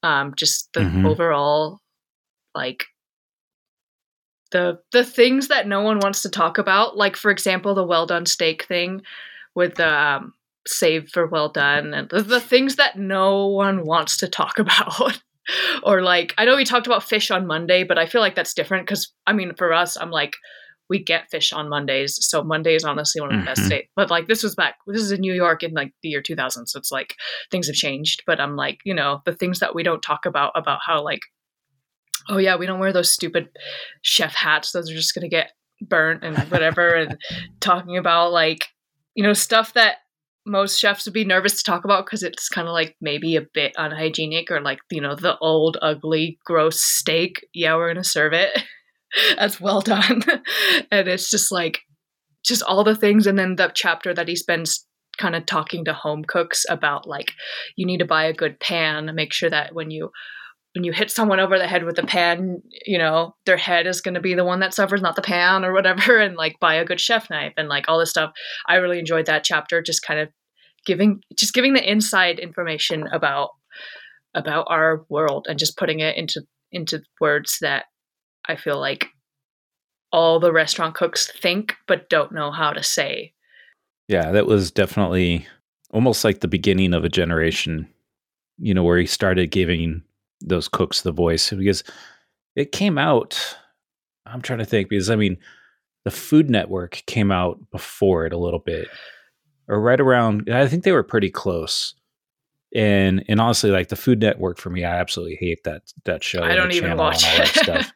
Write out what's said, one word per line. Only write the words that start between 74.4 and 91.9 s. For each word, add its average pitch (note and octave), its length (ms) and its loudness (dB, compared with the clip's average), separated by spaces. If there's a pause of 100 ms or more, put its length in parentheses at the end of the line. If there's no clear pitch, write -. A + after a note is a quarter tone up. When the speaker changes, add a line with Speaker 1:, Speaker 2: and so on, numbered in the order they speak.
Speaker 1:
our D#3+ 400 2
world D3 380 -2
and D3+ 100 -6
just D#3 180 -4
putting D#3+ 240 -2
it D#3 160 -2
into, D3+ 260 -6 (300)
into D#3+ 300 -8 (180)
words D3 400 0
that C#3+ 240 -2 (640)
I D#3+ 80 -2
feel C#3+ 240 -4
like C#3 260 -4 (1040)
all E3 300 4
the E3+ 120 4
restaurant D#3+ 420 0
cooks - 360 -2 (100)
think F#3+ 340 -2 (120)
but F3+ 220 0
don't D3+ 240 0
know D3 180 -6
how D3+ 220 -2
to D3 100 -6
say. - 500 -4 (760)
Speaker 2:
Yeah, E2+ 240 2
that G2+ 140 4
was G2 240 4
definitely F2+ 760 0 (440)
almost A#2 340 2
like G#2 160 2
the G2 80 -4
beginning F#2+ 460 2
of E2 100 0
a E2+ 40 2
generation, E2 800 0 (720)
you G#2 160 0
know, F#2 100 4
where F2 140 4
he E2+ 80 2
started F2+ 440 0
giving E2 520 0 (380)
those E2+ 280 -2
cooks - 340 -2
the F2 100 -2
voice, E2 380 0
because F#2+ 340 0 (720)